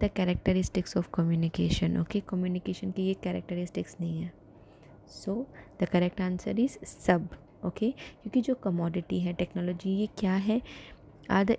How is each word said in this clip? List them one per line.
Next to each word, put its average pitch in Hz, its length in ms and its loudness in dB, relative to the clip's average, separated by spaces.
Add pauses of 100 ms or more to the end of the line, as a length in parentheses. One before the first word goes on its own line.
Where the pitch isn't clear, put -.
the 202 120 4
characteristics 185 840 2
of - 220 0
communication? 165 800 2
ओके, 202 180 0
कम्युनिकेशन 185 720 -2
की 190 120 -2
ये 190 100 2
कैरेक्टरिस्टिक्स 180 880 -4
नहीं 165 200 -4
है। 175 120 -8 (920)
So 196 100 -2 (460)
the 180 140 -2
correct 180 240 2
answer 185 400 -2
is - 260 0
सब, - 440 0 (360)
ओके, 214 260 0
क्योंकि - 500 -2
जो 254 140 2
कमोडिटी 170 640 0
है, 180 140 0
टेक्नोलॉजी, 175 560 -2
ये 208 280 0
क्या 185 160 2
है? 208 280 2 (680)
Are 190 160 6
the 226 140 4